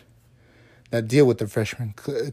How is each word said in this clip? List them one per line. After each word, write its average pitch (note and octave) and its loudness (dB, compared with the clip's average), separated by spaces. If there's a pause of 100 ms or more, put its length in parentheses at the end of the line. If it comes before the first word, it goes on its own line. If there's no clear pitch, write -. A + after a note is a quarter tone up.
(880)
that A2+ -2
deal C3+ 6
with A2+ 2
the G#2+ -4
freshman G#2+ -6
cl-, C#3 -6